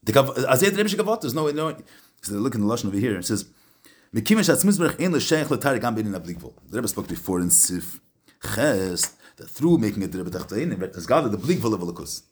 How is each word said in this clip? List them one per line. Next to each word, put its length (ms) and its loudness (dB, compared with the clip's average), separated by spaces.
The 100 -2
Kav-, 220 4
Hazeh 360 4
Divrei 240 0
Shegavalt, 260 -2
there's 140 -4
no, 160 0
no, 260 -4
so 120 -8
look 200 -2
in 80 0
the 40 2
Lashon 200 0
over 100 -2
here, 220 0
it 80 -8
says, 180 -2
"Mekimesh 340 4
Atzmuz 300 4
Berach 200 2
Ein 140 0
L'Sheich 380 2
L'Tari 280 2
Gam 160 0
B'Inyan 240 -4
Ablikvul." 360 -12
The 60 -6
Rebbe 120 -4
spoke 200 -6
before 320 -2
in 100 0
Sif 500 0
Ches, 600 0
that 140 -20
through 280 4
making 260 0
a 40 -6
Divrei 200 -8
B'Tachtenim, 520 -4
right, 120 -6
there's 140 -12
God, 240 2
the 60 -2
Blikvul 380 0
of 60 -4
Elokus. 520 -8